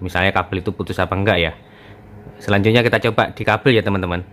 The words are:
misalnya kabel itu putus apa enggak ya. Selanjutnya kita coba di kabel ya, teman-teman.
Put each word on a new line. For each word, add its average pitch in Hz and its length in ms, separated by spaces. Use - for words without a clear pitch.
misalnya 92 320
kabel 92 240
itu 90 160
putus - 240
apa 95 160
enggak 98 240
ya. 82 140
Selanjutnya 107 400
kita 113 160
coba 110 320
di - 160
kabel 110 320
ya, 101 80
teman-teman. 92 460